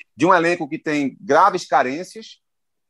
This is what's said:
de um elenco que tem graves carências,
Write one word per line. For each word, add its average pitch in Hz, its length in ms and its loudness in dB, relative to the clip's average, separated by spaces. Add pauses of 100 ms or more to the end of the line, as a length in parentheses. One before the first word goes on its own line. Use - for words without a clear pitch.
(160)
de 147 100 0
um 190 80 4
elenco 170 340 0
que 151 100 -10
tem 147 440 -4
graves 175 440 2
carências, 160 760 -6 (480)